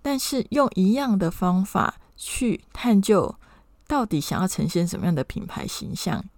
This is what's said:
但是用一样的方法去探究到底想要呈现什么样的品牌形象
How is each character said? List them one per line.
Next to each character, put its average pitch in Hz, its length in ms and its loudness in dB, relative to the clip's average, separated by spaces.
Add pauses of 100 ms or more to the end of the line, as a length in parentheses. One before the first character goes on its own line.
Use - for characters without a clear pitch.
但 277 160 -2
是 - 320 -2
用 285 240 2
一 190 200 4
样 254 260 2
的 190 100 2
方 185 340 0
法 - 320 -2 (220)
去 - 440 -2 (120)
探 220 260 4
究 196 360 4 (520)
到 277 180 0
底 160 140 -2
想 - 220 -4
要 185 60 2
呈 - 200 -2
现 170 200 0
什 180 120 -6
么 - 60 -4
样 175 80 2
的 139 100 0
品 - 220 -8
牌 - 220 -10
形 - 280 -8
象 - 280 -4 (140)